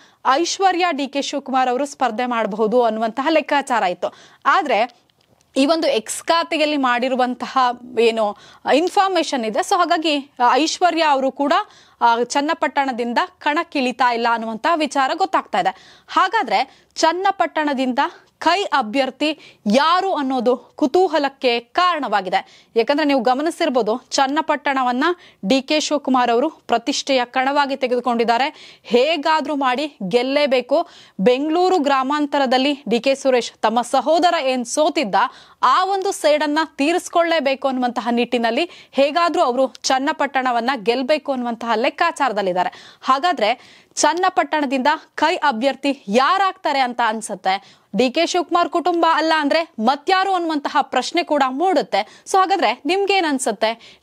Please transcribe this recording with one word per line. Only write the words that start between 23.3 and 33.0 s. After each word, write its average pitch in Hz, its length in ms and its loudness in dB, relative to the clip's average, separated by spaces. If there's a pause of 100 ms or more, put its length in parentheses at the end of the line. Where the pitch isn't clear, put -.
ಚನ್ನಪಟ್ಟಣವನ್ನ 277 920 0 (440)
ಡಿ 262 140 4
ಕೆ 302 180 0
ಶಿವಕುಮಾರ್ 262 520 0
ಅವರು 247 180 2
ಪ್ರತಿಷ್ಠೆಯ 254 760 -2
ಕಣವಾಗಿ 269 500 -2
ತೆಗೆದುಕೊಂಡಿದ್ದಾರೆ. 240 1080 -2
ಹೇಗಾದ್ರೂ 302 720 0
ಮಾಡಿ 269 420 -2 (100)
ಗೆಲ್ಲೇಬೇಕು. 269 800 0 (320)
ಬೆಂಗಳೂರು 311 600 2
ಗ್ರಾಮಾಂತರದಲ್ಲಿ 277 1120 0
ಡಿ 233 100 2
ಕೆ 269 160 0